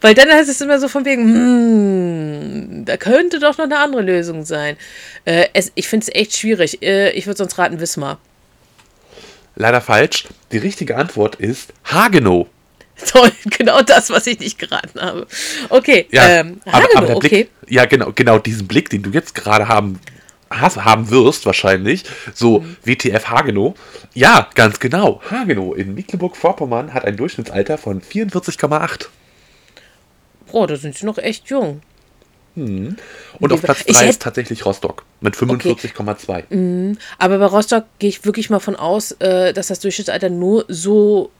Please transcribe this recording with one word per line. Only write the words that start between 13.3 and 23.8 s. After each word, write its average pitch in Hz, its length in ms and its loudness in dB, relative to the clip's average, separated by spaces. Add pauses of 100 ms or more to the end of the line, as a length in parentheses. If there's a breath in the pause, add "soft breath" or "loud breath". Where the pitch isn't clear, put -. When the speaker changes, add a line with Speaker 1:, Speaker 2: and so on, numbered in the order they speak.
Speaker 1:
<laughs> - 20 -20
genau 240 380 2
das, - 280 4
was - 160 0
ich 240 140 -6
nicht - 180 -10
geraten - 420 -10
habe. - 260 -8 (440 loud breath)
Okay, 262 400 4
Speaker 2:
Ja, 254 180 6
Speaker 1:
ähm, 170 360 2
Speaker 2:
aber, 196 100 -4
Speaker 1:
Hagenow, 480 220 6
Speaker 2:
aber - 100 4
der 117 100 2
Speaker 1:
okay. - 120 2
Speaker 2:
Blick, 226 220 2 (180)
ja, 123 180 4
genau, 123 280 2
genau 117 240 4
diesen 107 280 -4
Blick, 117 240 -2
den 101 120 -4
du 98 80 -6
jetzt 151 240 -6
gerade 104 340 0
haben, 104 300 0 (520 loud breath)
hast, 107 340 -2
haben 110 260 2
wirst 123 360 4
wahrscheinlich, 98 580 0 (300 loud breath)
so 113 260 4
Speaker 1:
Mhm. 82 240 -16
Speaker 2:
W 120 120 0
T 123 140 -4
F 107 180 -2
Hagenow. 123 460 0 (400 loud breath)